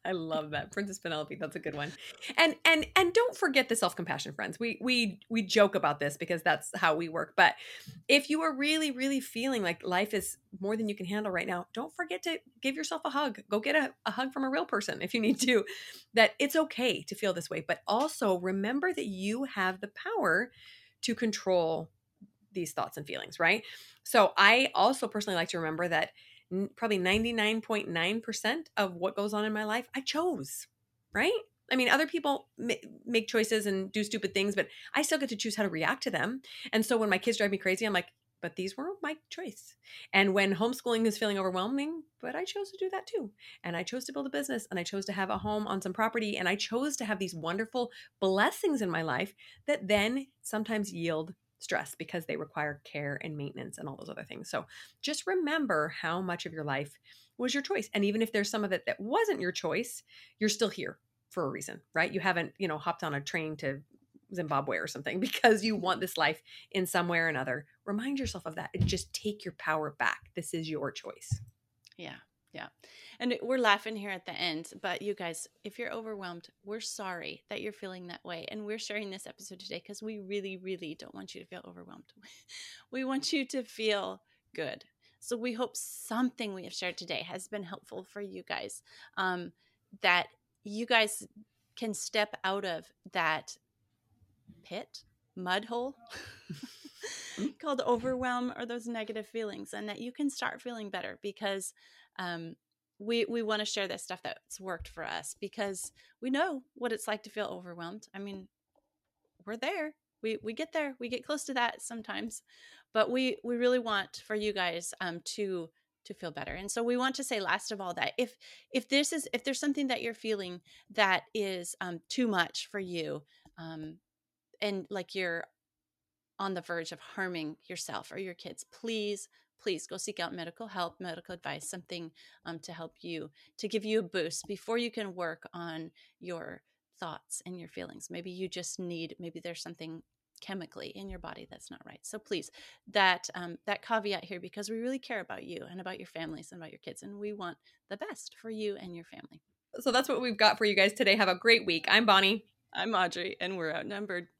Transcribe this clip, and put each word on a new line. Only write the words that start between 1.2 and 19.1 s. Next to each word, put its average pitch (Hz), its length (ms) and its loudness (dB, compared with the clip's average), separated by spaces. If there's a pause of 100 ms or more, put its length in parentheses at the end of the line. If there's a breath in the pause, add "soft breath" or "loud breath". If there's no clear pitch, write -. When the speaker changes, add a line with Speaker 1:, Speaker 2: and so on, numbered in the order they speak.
Speaker 1:
that's 156 200 -6
a 175 40 -4
good 147 160 -4
one. 147 140 -4 (480 loud breath)
And, 320 180 6 (100)
and, 320 280 6
and 359 200 6
don't 480 240 6
forget 269 320 4
the 233 80 4
self-compassion, 165 560 0
friends. - 260 -4
We, 233 220 -2
we, 240 480 2
we 226 140 2
joke 202 320 6
about 151 260 4
this 143 160 0
because 170 260 -2
that's 156 320 4
how 160 200 6
we 170 120 0
work. 160 300 -4
But - 180 10 (540 loud breath)
if 277 200 8
you 311 120 4
are 320 120 2
really, 302 380 2
really 262 300 2
feeling 247 420 0
like 170 180 0
life 190 320 2
is 190 220 0 (240)
more 196 160 0
than 220 140 0
you 202 60 -2
can 190 100 -6
handle 208 260 -2
right 175 160 0
now, 180 260 -2
don't 277 220 -8
forget 359 280 -4
to 330 160 -2 (220)
give 277 140 0
yourself 311 300 -4
a 294 60 0
hug. 269 360 -2
Go 208 140 2
get 285 160 2
a, 277 160 2 (120)
a 220 60 0
hug 262 220 -2
from 269 100 0
a 262 60 0
real 311 160 0
person - 360 -2
if 180 120 -4
you 226 80 4
need 220 180 4
to, 247 240 6 (500 loud breath)
that 220 240 8
it's 285 200 4
okay 254 460 2
to - 120 -8
feel 196 160 0
this 170 180 -4
way. 160 160 -4
But 165 220 -2
also 220 520 2
remember 208 520 0
that - 140 -2
you 202 400 -2